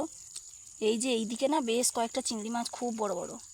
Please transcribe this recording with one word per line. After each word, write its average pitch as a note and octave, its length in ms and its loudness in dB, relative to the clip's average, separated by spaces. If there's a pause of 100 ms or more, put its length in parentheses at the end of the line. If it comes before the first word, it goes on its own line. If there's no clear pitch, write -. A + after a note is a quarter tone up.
(880)
এই A3+ 140 4
যে C4 60 2 (100)
এইদিকে A3+ 340 0
না D#4+ 60 6 (120)
বেশ A#3+ 160 4 (100)
কয়েকটা A#3 320 0
চিংড়ি A3 260 -2
মাছ A#3 120 -2 (100)
খুব A#3+ 140 0 (100)
বড় G3+ 180 2
বড়। D#3 140 -6 (200)